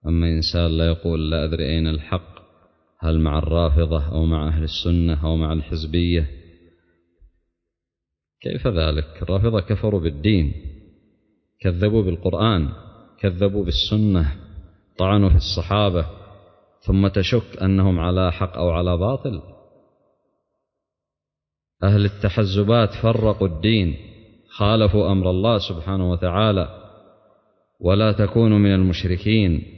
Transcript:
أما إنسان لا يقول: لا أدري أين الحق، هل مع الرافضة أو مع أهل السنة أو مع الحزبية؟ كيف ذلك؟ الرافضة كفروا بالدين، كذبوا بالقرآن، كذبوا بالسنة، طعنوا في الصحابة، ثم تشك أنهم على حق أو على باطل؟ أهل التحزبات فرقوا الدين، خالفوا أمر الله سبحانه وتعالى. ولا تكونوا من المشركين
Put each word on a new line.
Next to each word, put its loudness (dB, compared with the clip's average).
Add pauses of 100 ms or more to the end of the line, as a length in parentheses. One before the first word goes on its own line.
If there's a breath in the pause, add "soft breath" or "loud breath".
أما 0
إنسان 0
لا 2
يقول: -2
لا -2
أدري -4
أين 0
الحق، -6 (600)
هل 0
مع 0
الرافضة 0
أو 0
مع -2
أهل -2
السنة -2
أو 0
مع -2
الحزبية؟ -2 (2000)
كيف -6
ذلك؟ -2
الرافضة 0
كفروا -2
بالدين، 0 (1040)
كذبوا 0
بالقرآن، 0 (500)
كذبوا 0
بالسنة، 0 (640)
طعنوا 2
في 6
الصحابة، 0 (840)
ثم 4
تشك -2
أنهم 2
على 0
حق -6
أو 0
على 0
باطل؟ -4 (2500)
أهل 4
التحزبات 2 (140)
فرقوا 2
الدين، 0 (540)
خالفوا 2
أمر 2
الله 0
سبحانه -4
وتعالى. 0 (1000)
ولا 2
تكونوا 4
من 6
المشركين 0 (140)